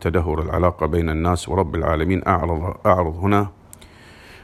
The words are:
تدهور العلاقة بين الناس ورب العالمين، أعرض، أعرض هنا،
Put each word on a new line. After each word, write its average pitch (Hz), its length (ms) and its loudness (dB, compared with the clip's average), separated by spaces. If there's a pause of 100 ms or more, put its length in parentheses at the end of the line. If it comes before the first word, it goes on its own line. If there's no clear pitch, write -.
تدهور 82 420 0
العلاقة 85 440 0
بين 82 240 0
الناس 82 380 0
ورب 85 260 0
العالمين، 80 520 0
أعرض، 85 480 0 (120)
أعرض 90 300 2
هنا، 101 320 2 (960)